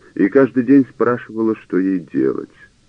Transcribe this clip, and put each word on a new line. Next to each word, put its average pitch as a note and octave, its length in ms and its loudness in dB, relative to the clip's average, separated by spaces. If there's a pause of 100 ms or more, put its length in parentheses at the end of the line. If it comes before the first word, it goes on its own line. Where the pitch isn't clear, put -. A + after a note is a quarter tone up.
(180)
и G2 120 0
каждый C3+ 340 2
день C3+ 260 4
спрашивала, A2+ 680 -4
что - 220 -8
ей F#2+ 220 -2
делать. C2+ 500 -4 (400)